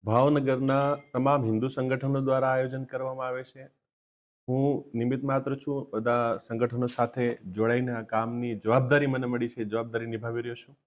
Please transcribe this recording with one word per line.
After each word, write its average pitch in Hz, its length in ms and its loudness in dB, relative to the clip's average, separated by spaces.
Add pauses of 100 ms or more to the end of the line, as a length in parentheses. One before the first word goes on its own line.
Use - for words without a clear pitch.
ભાવનગરના 135 920 4 (160)
તમામ 135 320 2
હિન્દુ 110 220 0
સંગઠનો 131 540 -2
દ્વારા 131 260 2
આયોજન 131 360 0
કરવામાં 131 440 -6
આવે 127 160 -6
છે. 135 200 -20 (840)
હું 135 380 2 (100)
નિમિત્ત 123 280 0
માત્ર 135 320 0
છું, 139 340 -6
બધા 117 480 0
સંગઠનો 120 500 -2
સાથે 120 500 -2 (140)
જોડાઈને 120 400 2
આ 113 100 -6
કામની 117 540 -2
જવાબદારી 127 520 4
મને 127 200 0
મળી 120 200 0
છે, 117 160 -6
જવાબદારી 113 420 -4
નિભાવી 117 360 -6
રહ્યો 120 140 -8
છું. - 320 -20